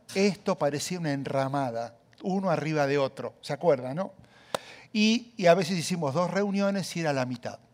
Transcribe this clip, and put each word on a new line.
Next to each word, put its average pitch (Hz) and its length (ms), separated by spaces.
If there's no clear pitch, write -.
esto 196 420
parecía 147 400
una 160 160
enramada, 135 840
uno 190 260
arriba 151 380
de 143 100
otro. 131 440
¿Se - 120
acuerdan, 139 440
no? 196 160
Y, 220 460
y 190 80
a 170 80
veces 170 240
hicimos 151 380
dos 175 160
reuniones 196 640
y 175 60
era 151 120
la 131 140
mitad. 117 320